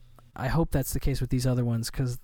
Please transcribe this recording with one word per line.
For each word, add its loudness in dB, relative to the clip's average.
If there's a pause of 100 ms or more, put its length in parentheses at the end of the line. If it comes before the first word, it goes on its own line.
(360)
I -4
hope 2
that's 0
the 0
case 2
with -2
these 2
other 2
ones, 0
'cause -2